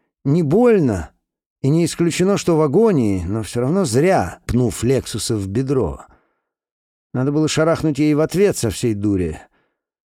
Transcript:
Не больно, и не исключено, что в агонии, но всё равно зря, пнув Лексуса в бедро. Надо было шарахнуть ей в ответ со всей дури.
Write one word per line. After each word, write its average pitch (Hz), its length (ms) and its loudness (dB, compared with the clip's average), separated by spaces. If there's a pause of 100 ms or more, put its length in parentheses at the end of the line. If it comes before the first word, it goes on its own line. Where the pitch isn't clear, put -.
(240)
Не 151 180 2
больно, 156 680 2 (560)
и - 20 2
не 160 160 2
исключено, 170 520 0
что 170 200 0
в 156 60 4
агонии, 135 640 2
но 107 160 -4
всё 113 180 -6
равно 165 240 0
зря, 131 640 0
пнув 120 380 -2
Лексуса 120 500 -2
в 98 140 -4
бедро. 117 540 -2 (1120)
Надо 131 200 -2
было 151 160 0
шарахнуть 156 500 0
ей 151 160 2
в 143 60 0
ответ 170 360 0
со 113 140 -2
всей 113 240 -2
дури. 98 460 -2 (760)